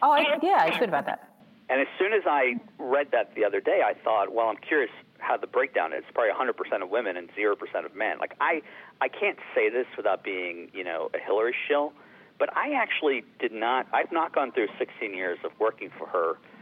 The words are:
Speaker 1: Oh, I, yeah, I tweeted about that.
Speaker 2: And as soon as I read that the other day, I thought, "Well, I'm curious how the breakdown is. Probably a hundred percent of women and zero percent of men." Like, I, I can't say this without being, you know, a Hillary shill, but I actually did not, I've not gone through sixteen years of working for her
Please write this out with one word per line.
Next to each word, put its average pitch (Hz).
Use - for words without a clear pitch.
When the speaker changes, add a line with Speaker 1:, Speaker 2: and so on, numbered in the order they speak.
Speaker 1:
Oh, 285
I, 294
yeah, 370
I 165
tweeted 202
about 143
that. -
Speaker 2:
And 131
as 131
soon 202
as 208
I 131
read 143
that 113
the 107
other 101
day, 170
I 107
thought, 104
"Well, 113
I'm 104
curious -
how 120
the 101
breakdown 87
is. -
Probably 117
a -
hundred 127
percent 104
of 90
women 101
and 87
zero 104
percent 85
of -
men." 98
Like, -
I, 156
I 135
can't 196
say 110
this 120
without 101
being, 90
you 95
know, 82
a -
Hillary 110
shill, 147
but -
I 254
actually 147
did 113
not, 120
I've 143
not 165
gone 135
through 110
sixteen 104
years 90
of 80
working 107
for 76
her 82